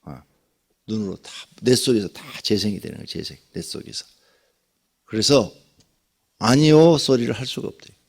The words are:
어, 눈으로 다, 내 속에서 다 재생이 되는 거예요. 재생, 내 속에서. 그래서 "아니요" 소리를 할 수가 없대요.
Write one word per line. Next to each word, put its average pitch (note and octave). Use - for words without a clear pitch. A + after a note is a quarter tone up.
어, C#2
눈으로 G#2
다, -
내 B2+
속에서 A2
다 -
재생이 G2+
되는 -
거예요. -
재생, -
내 E2+
속에서. -
그래서 A2
"아니요" D3+
소리를 B2+
할 B2+
수가 -
없대요. -